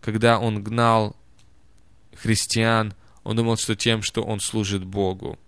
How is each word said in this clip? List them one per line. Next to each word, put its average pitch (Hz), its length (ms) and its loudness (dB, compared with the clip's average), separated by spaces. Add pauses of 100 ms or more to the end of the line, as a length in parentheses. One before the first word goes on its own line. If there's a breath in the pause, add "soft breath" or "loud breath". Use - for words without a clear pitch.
когда 113 360 2
он 107 260 -2
гнал 113 520 2 (1000)
христиан, 113 800 0 (300 soft breath)
он 110 120 -4
думал, 117 220 2
что - 180 -2
тем, 110 280 0
что - 180 -4
он 104 180 -4
служит 101 440 -2
Богу. 95 640 -4